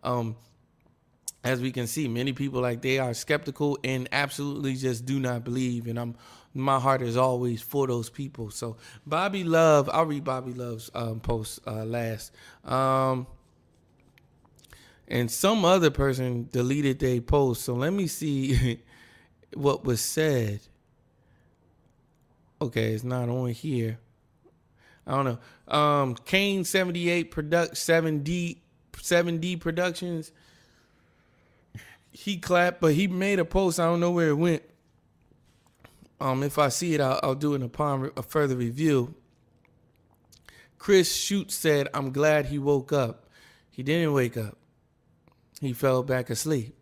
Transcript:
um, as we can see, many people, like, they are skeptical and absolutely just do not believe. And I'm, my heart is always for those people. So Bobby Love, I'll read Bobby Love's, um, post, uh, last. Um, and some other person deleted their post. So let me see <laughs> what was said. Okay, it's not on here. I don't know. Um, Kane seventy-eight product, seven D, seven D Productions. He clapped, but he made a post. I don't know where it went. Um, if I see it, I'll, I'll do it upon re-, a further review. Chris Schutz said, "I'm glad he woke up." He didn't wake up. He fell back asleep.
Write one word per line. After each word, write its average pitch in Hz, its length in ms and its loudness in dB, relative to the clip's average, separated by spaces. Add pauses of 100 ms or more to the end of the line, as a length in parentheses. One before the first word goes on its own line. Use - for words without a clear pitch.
um, 117 320 -4 (1080)
as 123 180 0
we 131 100 -2
can 120 160 -4
see, 151 200 -4
many 123 260 -2
people, 135 280 -4
like, 123 200 -2
they 135 180 0
are 123 140 -2
skeptical 147 720 -2
and 131 280 -2
absolutely 143 640 -4
just 127 300 -2
do 135 140 -2
not 123 240 -2
believe. 120 440 -2
And 117 100 -6
I'm, 120 180 -6 (380)
my 135 260 2
heart 131 220 2
is 120 160 -2
always 123 440 0
for 139 260 -2
those 120 220 -2
people. 131 400 -12
So 113 280 -10 (280)
Bobby 185 380 -2
Love, 160 500 6
I'll 165 120 2
read 147 180 -4
Bobby 131 300 -6
Love's, 120 420 -10
um, 113 240 -6
post, 113 480 -4
uh, 110 180 -6
last. 113 460 -6 (340)
Um, 131 640 0 (1800)
and 120 240 -2
some 208 320 2
other 170 260 6
person 127 640 0
deleted 131 480 0
their 127 220 2
post. 131 420 2
So 123 120 -4
let 139 180 0
me 196 140 0
see 135 760 0 (340)
<laughs> - 380 -20
what 139 320 0
was 123 160 0
said. 123 600 -2 (2000)
Okay, 113 320 0
it's 110 100 -6
not 127 260 -4
on 123 200 -2
here. 117 500 -4 (1040)
I - 60 -8
don't 135 140 0
know. - 480 -8
Um, 143 420 2
Kane 196 500 0
seventy-eight 175 680 0
product, 156 460 0
seven 160 460 2
D, 170 380 -4 (380)
seven 175 380 2
D 180 180 -2
Productions. 170 760 -4 (1800)
He 202 260 -4
clapped, 175 440 2
but 160 120 6
he 190 140 4
made 190 320 2
a 160 60 4
post. 185 340 0
I 170 60 2
don't 170 140 2
know 175 120 4
where 170 180 4
it 147 60 4
went. 165 280 2 (1600)
Um, 135 220 0
if 143 160 -2
I 147 120 6
see 165 260 -2
it, 147 60 2
I'll, 131 200 2
I'll 135 140 0
do 147 180 0
it 139 80 -2
upon 135 400 -2
re-, 135 160 -4
a - 60 -8
further 143 320 0
review. 131 580 2 (1700)
Chris 190 360 4
Schutz - 400 -4
said, 147 380 2
"I'm 139 180 -2
glad 147 360 2
he 143 120 -4
woke 135 320 2
up." 127 380 -2 (400)
He - 140 -12
didn't 156 300 2
wake 123 220 2
up. 110 220 -8 (1040)
He 135 120 -4
fell 127 300 2
back 127 260 -2
asleep. 127 520 -4